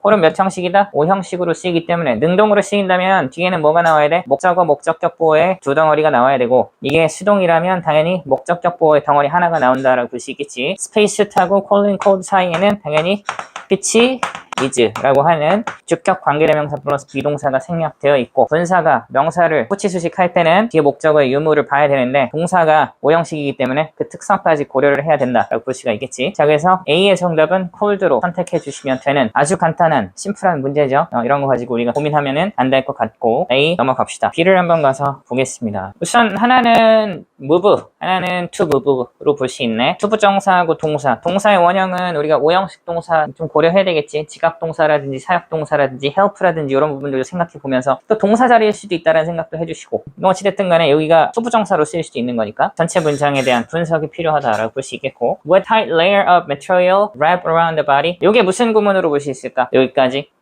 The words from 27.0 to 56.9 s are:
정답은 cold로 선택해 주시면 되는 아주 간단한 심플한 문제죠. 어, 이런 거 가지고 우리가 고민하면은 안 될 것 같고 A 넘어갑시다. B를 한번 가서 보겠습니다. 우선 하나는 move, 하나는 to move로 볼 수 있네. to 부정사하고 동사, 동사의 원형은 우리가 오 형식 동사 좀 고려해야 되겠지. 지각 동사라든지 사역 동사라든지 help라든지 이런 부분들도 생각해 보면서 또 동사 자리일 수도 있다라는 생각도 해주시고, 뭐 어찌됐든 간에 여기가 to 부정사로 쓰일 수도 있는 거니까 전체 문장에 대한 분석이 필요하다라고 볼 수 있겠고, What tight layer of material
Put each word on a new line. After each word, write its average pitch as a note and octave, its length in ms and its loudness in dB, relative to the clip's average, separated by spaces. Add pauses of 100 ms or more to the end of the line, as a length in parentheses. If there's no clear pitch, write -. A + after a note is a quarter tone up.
정답은 F3 640 0
cold로 F#3+ 440 0
선택해 F3 360 -6
주시면 C3+ 460 -6
되는 C#3 300 0
아주 D3 260 0
간단한 D#3 560 0
심플한 F#3 460 -4
문제죠. C#3 520 0
어, A#2 100 -2
이런 C#3 180 0
거 C#3 60 -4
가지고 B2 280 -2
우리가 A#2+ 160 -2
고민하면은 D3 640 -2
안 C3 160 0
될 C3+ 120 2
것 - 140 -8
같고 A2+ 540 -2
A D3+ 260 2
넘어갑시다. B2 540 -2
B를 F#3 260 2
한번 E3+ 240 2
가서 C#3 480 -2
보겠습니다. G#2 720 -6
우선 G#3+ 340 0
하나는 A3+ 880 2 (140)
move, E3+ 440 2 (160)
하나는 F3+ 520 -4
to G3 140 -2
move로 C#3 720 -2
볼 C3 100 -4
수 - 140 -8
있네. A#2+ 380 -2
to G3+ 100 -2
부정사하고 F#3+ 680 2
동사, D3 440 -2
동사의 G3 380 2
원형은 F3+ 560 0
우리가 D3 240 0
오 D3 120 2
형식 F#3 320 -2
동사 E3 440 -2 (100)
좀 D#3+ 100 -8
고려해야 E3+ 380 2
되겠지. D3+ 420 -4
지각 - 320 -4
동사라든지 D3+ 600 -2
사역 F3 300 -4
동사라든지 C#3+ 680 -2
help라든지 E3+ 560 0
이런 D3 200 2
부분들도 C3+ 300 -6
생각해 E3+ 280 -6 (100)
보면서 C3 460 -2
또 - 100 0
동사 A3 300 2
자리일 A3 260 4
수도 G3+ 220 -8
있다라는 D#3+ 300 0
생각도 E3 320 -8
해주시고, E3 460 -8 (120)
뭐 F#3+ 160 0
어찌됐든 F#3+ 380 -2
간에 E3 200 2
여기가 D#3 420 4
to A#3 120 -4
부정사로 G3+ 420 0
쓰일 E3 180 -6
수도 - 160 -10
있는 A#2+ 180 -4
거니까 A2+ 380 -2
전체 - 240 0
문장에 C#3+ 440 0
대한 B2 240 0
분석이 D#3+ 420 -4
필요하다라고 B2+ 640 -2
볼 C3+ 100 -8
수 - 120 -12
있겠고, C3+ 500 -6
What F#3+ 220 2
tight A3 240 0
layer F#3 380 2
of F3 200 4
material F#3 640 2